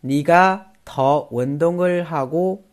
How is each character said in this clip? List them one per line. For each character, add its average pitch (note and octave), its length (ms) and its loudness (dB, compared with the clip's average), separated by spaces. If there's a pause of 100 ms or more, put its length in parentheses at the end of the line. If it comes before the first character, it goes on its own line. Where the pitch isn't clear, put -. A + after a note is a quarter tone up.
네 C#3 220 -2
가 F#3 380 4 (240)
더 C#3 440 0
운 C3 300 -4
동 E3+ 160 0
을 F3 300 0
하 D3+ 200 -4
고 F3+ 340 -4 (140)